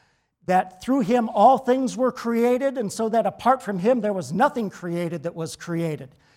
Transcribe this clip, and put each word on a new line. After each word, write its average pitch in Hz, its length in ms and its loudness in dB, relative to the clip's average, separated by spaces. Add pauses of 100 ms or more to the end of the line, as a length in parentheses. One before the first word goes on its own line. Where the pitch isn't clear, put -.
(460)
that - 340 0
through 269 200 0
him 226 280 2
all 226 300 6
things 247 380 0
were 247 160 0
created, 247 640 0
and 208 120 -4
so 226 200 -4
that 220 160 2
apart 247 360 0
from 196 180 -4
him 240 200 2
there 208 140 -2
was 151 180 -6
nothing 233 380 0
created 170 540 -6
that 170 100 -6
was 165 220 -8
created. 160 580 -6 (220)